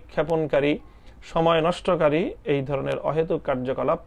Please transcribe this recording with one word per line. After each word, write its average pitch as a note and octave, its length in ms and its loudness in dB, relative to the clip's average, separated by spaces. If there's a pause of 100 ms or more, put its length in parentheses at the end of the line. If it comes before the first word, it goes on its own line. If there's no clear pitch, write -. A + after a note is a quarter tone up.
ক্ষেপণকারী, D3+ 720 0 (440)
সময় E3 380 2
নষ্টকারী E3+ 680 2 (140)
এই C#3+ 180 0
ধরনের C#3 360 -4
অহেতুক D#3+ 440 -2
কার্যকলাপ C3 640 -2